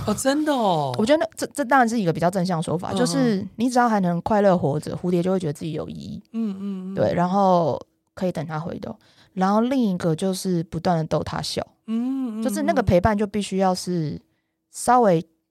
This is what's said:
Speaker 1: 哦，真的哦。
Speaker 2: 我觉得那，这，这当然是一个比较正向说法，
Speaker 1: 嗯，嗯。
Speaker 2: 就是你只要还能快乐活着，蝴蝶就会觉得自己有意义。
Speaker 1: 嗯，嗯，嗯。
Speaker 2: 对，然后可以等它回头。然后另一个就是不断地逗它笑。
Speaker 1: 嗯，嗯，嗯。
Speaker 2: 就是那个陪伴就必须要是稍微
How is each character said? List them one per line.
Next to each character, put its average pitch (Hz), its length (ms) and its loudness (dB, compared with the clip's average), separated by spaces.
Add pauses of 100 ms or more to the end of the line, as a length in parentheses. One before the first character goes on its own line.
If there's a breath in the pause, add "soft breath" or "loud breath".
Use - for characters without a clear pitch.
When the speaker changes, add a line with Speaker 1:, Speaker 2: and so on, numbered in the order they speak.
Speaker 1:
哦， 208 60 0
真 277 320 0
的 302 80 2
哦。 175 460 0
Speaker 2:
我 214 80 2
觉 285 100 6
得 330 80 2
那， 330 120 -6
这， 269 180 -6
这 285 100 -2
当 269 140 4
然 240 100 6
是 233 100 -2
一 208 60 0
个 165 80 2
比 156 80 -2
较 165 80 4
正 185 160 -2
向 175 160 -2
说 165 160 -2
法， 180 160 -6
Speaker 1:
嗯， - 20 -4
嗯。 196 40 -2
Speaker 2:
就 247 80 2
是 233 400 0 (100)
你 240 140 0
只 247 80 0
要 240 100 4
还 214 120 2
能 175 200 2
快 214 220 2
乐 185 160 6
活 151 200 0
着， - 160 -8
蝴 175 160 -4
蝶 175 120 2
就 180 100 0
会 190 60 0
觉 175 80 -6
得 147 80 -2
自 - 100 -14
己 160 80 -6
有 156 160 -6
意 - 60 -10
义。 - 280 -12 (100)
Speaker 1:
嗯， 220 260 -4
嗯， 190 340 -8
嗯。 - 20 -8
Speaker 2:
对， 185 200 0
然 170 120 0
后 180 540 2 (320)
可 - 140 -6
以 180 60 -2
等 156 120 -8
它 160 160 -8
回 170 200 -8
头。 - 140 -10 (380 soft breath)
然 185 180 0
后 214 120 4
另 254 180 0 (100)
一 185 60 0
个 170 180 0
就 190 200 -2
是 185 300 -2
不 - 140 -8
断 170 200 0
地 160 60 -2
逗 156 180 -2
它 - 180 -6
笑。 - 260 -6 (200)
Speaker 1:
嗯， 240 540 -4
嗯， - 0 -
嗯。 - 20 -4
Speaker 2:
就 220 80 0
是 285 140 -2
那 311 100 2
个 254 80 2
陪 180 180 4
伴 214 160 2
就 208 80 0
必 208 160 -4
须 190 180 -4
要 190 140 4
是 165 480 -4 (520)
稍 247 300 2
微 170 220 4 (260)